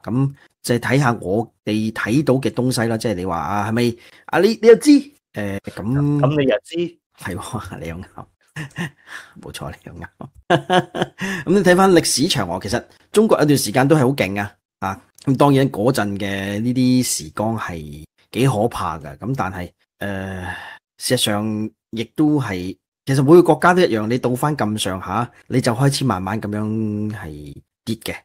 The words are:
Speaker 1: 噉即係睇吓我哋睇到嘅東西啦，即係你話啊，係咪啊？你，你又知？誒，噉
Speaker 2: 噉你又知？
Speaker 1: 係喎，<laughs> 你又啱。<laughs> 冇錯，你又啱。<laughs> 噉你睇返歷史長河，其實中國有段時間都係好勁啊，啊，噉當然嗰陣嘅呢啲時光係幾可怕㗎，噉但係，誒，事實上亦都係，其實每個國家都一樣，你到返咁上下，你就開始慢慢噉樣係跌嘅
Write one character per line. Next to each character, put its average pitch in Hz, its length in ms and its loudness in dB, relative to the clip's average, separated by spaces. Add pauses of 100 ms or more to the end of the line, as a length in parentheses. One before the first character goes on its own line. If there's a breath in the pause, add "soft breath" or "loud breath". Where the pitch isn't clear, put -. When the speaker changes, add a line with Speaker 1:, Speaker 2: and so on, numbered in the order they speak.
Speaker 1:
噉 135 300 0 (300 soft breath)
即 123 120 0
係 120 40 0
睇 127 200 2
吓 127 220 4
我 98 320 -2 (120)
哋 110 280 -2
睇 127 320 0
到 127 100 4
嘅 135 160 0
東 127 240 -2
西 - 140 -2
啦， 113 80 0
即 113 140 -4
係 98 40 -2
你 90 120 -6
話 85 100 -4
啊， 98 320 -4
係 110 40 -2
咪 117 240 0 (300 loud breath)
啊？ - 140 -2
你， 196 80 4 (140)
你 226 60 8
又 226 80 10
知？ 294 140 4
誒， 285 200 6 (500)
噉 143 580 -2
Speaker 2:
噉 143 220 2
你 135 60 2
又 110 180 2
知？ 170 340 -8 (200)
Speaker 1:
係 92 180 -10
喎， 98 420 -10
<laughs> - 20 -16
你 78 80 -8
又 82 80 -10
啱。 - 300 -16 (300)
<laughs> 156 340 -10 (520 loud breath)
冇 - 100 -14
錯， - 180 -10
你 - 140 -14
又 - 80 -16
啱。 87 160 -16 (400)
<laughs> 180 960 -2
噉 - 80 0
你 202 80 6
睇 180 160 6
返 190 140 6
歷 170 140 6
史 135 240 0
長 101 200 -2
河， 87 140 -4
其 101 60 -8
實 107 140 -2 (300 soft breath)
中 214 160 6
國 - 120 4
有 151 40 4
段 143 140 4
時 107 120 -2
間 131 160 2
都 156 100 6
係 - 40 4
好 120 80 4
勁 101 320 -2
啊， 101 120 -6 (280)
啊， 95 220 -6 (220)
噉 135 120 2
當 143 180 6
然 135 160 4
嗰 117 220 0
陣 101 260 -2
嘅 98 420 -6
呢 123 140 -2
啲 127 280 2
時 80 320 -6
光 110 240 -4
係 78 460 -12 (280)
幾 127 160 2
可 110 200 0
怕 85 300 -6
㗎， 73 200 -14
噉 123 180 -6
但 95 160 -4
係， 90 180 -10 (280)
誒， 95 560 -8 (440 loud breath)
事 - 180 -2
實 - 20 -
上 107 520 -2 (200)
亦 110 140 -6 (120)
都 151 240 2
係， 95 360 -6 (280)
其 135 100 0
實 131 80 4
每 139 100 6
個 175 100 10
國 151 180 4
家 175 140 4
都 180 80 4
一 113 140 2
樣， 107 100 -2
你 123 120 0
到 123 160 0
返 147 220 -2
咁 107 220 -2
上 92 240 -4
下， 101 280 -4 (180 soft breath)
你 123 120 0
就 120 140 0
開 139 180 2
始 143 120 -4
慢 95 180 0
慢 101 180 -4
噉 104 80 -8
樣 107 640 -4
係 76 420 -14 (300)
跌 113 120 -4
嘅 - 180 -10 (100)